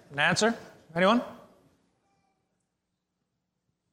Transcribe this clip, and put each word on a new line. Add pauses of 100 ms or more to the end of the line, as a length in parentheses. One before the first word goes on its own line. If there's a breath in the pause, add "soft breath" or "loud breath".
(100)
an
answer? (440)
Anyone? (2750)